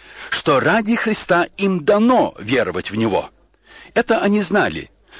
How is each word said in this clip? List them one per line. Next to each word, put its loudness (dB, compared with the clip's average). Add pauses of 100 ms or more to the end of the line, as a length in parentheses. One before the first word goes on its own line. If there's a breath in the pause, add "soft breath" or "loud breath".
(300 loud breath)
что 0
ради 0
Христа 0 (100)
им -2
дано 2
веровать -2
в -8
Него. -2 (640 loud breath)
Это 0
они 2
знали, -2 (300 loud breath)